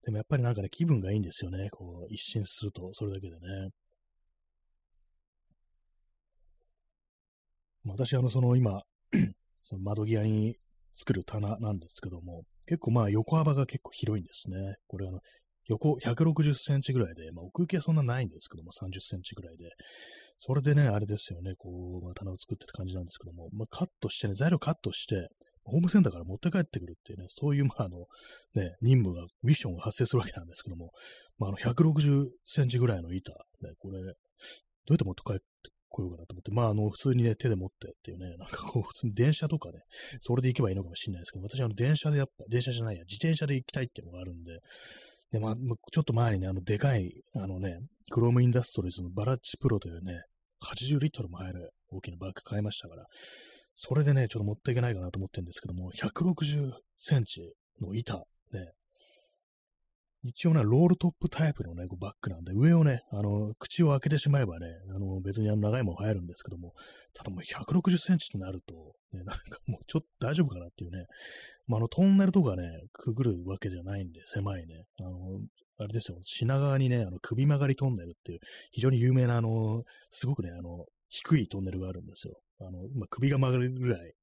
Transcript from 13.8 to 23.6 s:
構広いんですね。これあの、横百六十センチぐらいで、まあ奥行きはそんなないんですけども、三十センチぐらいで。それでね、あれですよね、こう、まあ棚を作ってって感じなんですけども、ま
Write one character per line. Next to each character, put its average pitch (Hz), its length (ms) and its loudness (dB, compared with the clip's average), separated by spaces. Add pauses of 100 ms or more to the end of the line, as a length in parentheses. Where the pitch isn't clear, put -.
構 - 80 -16
広 107 280 -2
い 87 40 -6
ん - 20 -10
で - 80 -20
す - 160 -12
ね。 98 260 -6 (120)
こ 98 100 -10
れ 95 100 -4
あ 92 40 -8
の、 92 100 -10 (460)
横 127 320 2
百 120 260 2
六 156 180 4
十 147 120 4
セ - 200 0
ン 139 60 2
チ - 100 -4
ぐ 127 80 2
ら 101 100 2
い - 60 -12
で、 80 160 -14
ま 85 100 -12
あ 90 40 -12
奥 165 160 -4
行 170 60 2
き 190 100 0
は 147 40 0
そ 165 120 2
ん - 20 6
な 151 80 4
な 123 160 2
い 120 60 0
ん 92 40 -4
で - 120 -12
す - 80 -16
け - 80 -14
ど 80 60 -14
も、 87 100 -16
三 92 180 -10
十 92 80 -8
セ - 160 -8
ン 90 60 -8
チ - 140 -14
ぐ - 80 -12
ら - 100 -16
い 82 40 -20
で。 85 120 -16 (680)
そ - 140 -2
れ 139 80 4
で 143 140 6
ね、 147 80 8
あ 104 160 4
れ 107 60 0
で 104 120 -2
す - 140 -10
よ 85 100 -10
ね、 92 160 -6
こ 90 440 -10
う、 87 40 -10
ま 87 60 -10
あ - 40 -12
棚 98 160 -8
を 92 60 -8
作 - 180 -8
っ - 20 -20
て - 80 -20
っ - 20 -20
て - 60 -18
感 92 120 -6
じ 90 100 -4
な 90 60 -4
ん 87 40 -6
で 87 60 -16
す - 60 -20
け - 80 -18
ど 87 80 -14
も、 85 180 -14
ま 107 120 -6